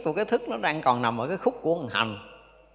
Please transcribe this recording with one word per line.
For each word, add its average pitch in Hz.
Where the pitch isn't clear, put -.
của 160
cái 190
thức 233
nó 226
đang 156
còn 123
nằm 117
ở 127
cái 185
khúc 247
của 170
thằng 131
hành. 107